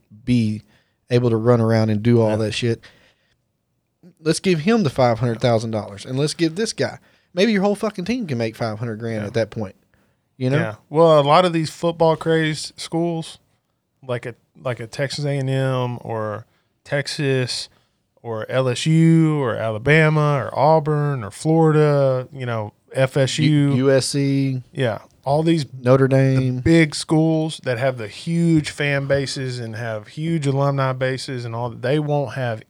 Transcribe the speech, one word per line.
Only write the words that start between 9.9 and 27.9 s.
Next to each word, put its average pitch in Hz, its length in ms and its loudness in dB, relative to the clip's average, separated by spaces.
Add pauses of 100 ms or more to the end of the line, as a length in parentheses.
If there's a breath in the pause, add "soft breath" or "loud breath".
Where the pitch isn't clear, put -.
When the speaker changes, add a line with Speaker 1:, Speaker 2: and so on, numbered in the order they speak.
Speaker 1:
You 127 140 -2
know? 147 80 2
Speaker 2:
Yeah. 110 160 -4 (160)
Well, 156 280 6
a 143 40 6
lot 156 240 4
of 170 80 -2
these 160 160 -2
football 165 460 0
crazed 160 640 -2
schools, 165 600 -6 (680)
like 123 200 -6
a, 117 80 -12 (260)
like 123 200 -6
a 117 60 -12
Texas 143 380 -6
A 143 140 -2
and 131 100 -4
M 131 540 -2
or 107 420 -8 (400)
Texas 135 840 -4 (520)
or 113 280 -8
L 131 180 0
S 120 180 -2
U 160 560 4
or 110 140 -2
Alabama 147 880 2
or - 140 -8
Auburn 147 680 2
or 98 60 -8
Florida, 147 1000 2
you 135 140 -10
know, 110 260 -6 (220)
F 135 220 0
S 135 220 0
U. 151 120 4
Speaker 1:
U-, 143 260 2
U 135 140 2
S 135 160 4
C. 139 560 -2 (100)
Speaker 2:
Yeah. 117 280 -2 (240)
All 147 200 0
these 165 280 2
Speaker 1:
Notre 131 360 4
Dame. 131 480 2
Speaker 2:
the 127 60 -8
big 160 340 4
schools 160 640 0
that 123 160 -2
have 131 180 0